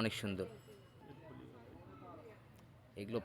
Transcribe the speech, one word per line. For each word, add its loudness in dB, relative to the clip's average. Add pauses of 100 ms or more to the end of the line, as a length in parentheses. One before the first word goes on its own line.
অনেক 10
সুন্দর। 6 (2500)
এগুলো 4